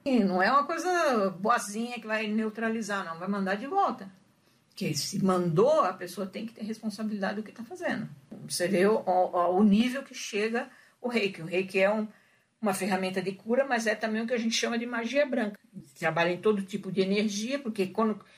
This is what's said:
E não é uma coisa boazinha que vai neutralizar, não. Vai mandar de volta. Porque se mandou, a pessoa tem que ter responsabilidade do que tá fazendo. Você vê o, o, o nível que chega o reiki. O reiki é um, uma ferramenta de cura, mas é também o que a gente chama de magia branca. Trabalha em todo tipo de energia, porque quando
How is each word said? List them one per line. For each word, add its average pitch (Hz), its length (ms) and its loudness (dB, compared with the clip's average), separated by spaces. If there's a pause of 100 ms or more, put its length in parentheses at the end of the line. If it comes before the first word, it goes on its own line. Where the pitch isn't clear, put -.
E 262 140 4
não 185 240 4
é 220 80 4
uma 277 120 4
coisa 320 760 0
boazinha 226 600 0
que 220 60 -12
vai 214 220 -2
neutralizar, 220 760 -2
não. 165 140 -8
Vai 180 100 -8
mandar 196 280 0
de 214 100 -6
volta. 285 420 0 (640)
Porque 160 240 -4
se - 320 -2
mandou, 185 560 4
a 190 100 2
pessoa 190 360 -8
tem 220 180 -10
que - 80 -12
ter - 80 -18
responsabilidade 214 760 -6
do 214 60 -6
que - 80 -16
tá 226 120 -16
fazendo. 320 440 -6 (400)
Você - 200 -2
vê 175 180 4
o, 214 140 4
o, 180 580 2
o 214 60 8
nível 247 400 6
que - 100 -18
chega 226 560 -4 (320)
o 247 60 -4
reiki. 202 340 -2
O 160 40 -8
reiki 190 340 -2
é 190 120 6
um, 220 160 0 (540)
uma 202 120 2
ferramenta 190 480 -2
de 185 100 -4
cura, 240 340 0
mas 233 220 0
é 214 80 2
também 220 260 -2
o 233 60 -4
que 254 60 -4
a 233 60 0
gente 226 160 0
chama 233 220 0
de 233 80 -4
magia 240 400 0
branca. 240 340 -2 (380)
Trabalha 165 340 2
em 175 100 -4
todo 214 200 2
tipo 190 300 -6
de 185 100 2
energia, 208 580 0
porque 220 280 -2
quando 214 320 0 (180)